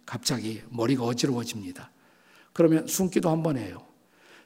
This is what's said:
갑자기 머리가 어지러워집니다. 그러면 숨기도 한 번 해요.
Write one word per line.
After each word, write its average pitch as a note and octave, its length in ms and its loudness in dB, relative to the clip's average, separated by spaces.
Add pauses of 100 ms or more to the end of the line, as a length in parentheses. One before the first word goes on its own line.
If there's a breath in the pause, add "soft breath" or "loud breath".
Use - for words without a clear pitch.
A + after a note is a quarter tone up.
갑자기 A2 640 -4
머리가 A#2+ 340 0
어지러워집니다. A#2 840 -2 (640 soft breath)
그러면 D#3+ 340 6
숨기도 F3+ 420 0
한 D#3+ 140 2
번 D#3 140 0
해요. G2+ 300 -10 (580 soft breath)